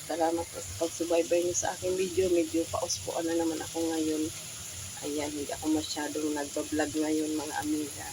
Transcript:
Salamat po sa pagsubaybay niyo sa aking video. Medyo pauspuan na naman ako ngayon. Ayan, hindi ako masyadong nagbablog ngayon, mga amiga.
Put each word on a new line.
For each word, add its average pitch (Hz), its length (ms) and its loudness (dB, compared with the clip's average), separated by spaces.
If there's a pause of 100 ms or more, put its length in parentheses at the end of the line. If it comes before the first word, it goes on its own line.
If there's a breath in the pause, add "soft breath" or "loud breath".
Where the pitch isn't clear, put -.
Salamat 165 400 2
po - 160 -8
sa - 240 -4
pagsubaybay 170 560 4
niyo 175 160 0
sa 170 160 0
aking 185 240 0
video. 185 320 2
Medyo 165 400 4
pauspuan - 560 -2
na 165 160 2
naman 160 240 0
ako 165 160 -4
ngayon. 156 480 2 (800)
Ayan, 147 240 -2
hindi 143 240 -4
ako 156 160 0
masyadong 151 640 0
nagbablog 147 640 0
ngayon, 156 320 2
mga 151 220 -2 (100)
amiga. 151 480 -2